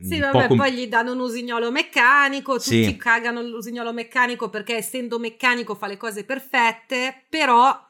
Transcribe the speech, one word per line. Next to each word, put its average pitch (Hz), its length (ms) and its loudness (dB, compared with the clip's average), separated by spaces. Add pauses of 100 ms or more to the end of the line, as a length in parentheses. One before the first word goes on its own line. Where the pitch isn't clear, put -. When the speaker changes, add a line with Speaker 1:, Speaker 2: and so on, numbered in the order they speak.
Speaker 1:
Sì, - 140 -4
Speaker 2:
un 311 60 -2
Speaker 1:
vabbè, 277 220 2
Speaker 2:
po' - 60 2
com- 131 100 6
Speaker 1:
poi 269 160 2
gli 247 120 -4
danno 233 260 0
un 254 80 -4
usignolo 240 500 -4
meccanico, 277 840 2
tutti 226 300 2
Speaker 2:
Sì. 98 120 0
Speaker 1:
cagano 233 460 0
l'usignolo 233 500 -8
meccanico 233 580 -2
perché 214 260 -6
essendo 233 420 -6
meccanico 233 560 -2
fa 202 120 -8
le 196 100 -10
cose 208 280 -10
perfette, 254 1040 -2
però 262 500 4 (120)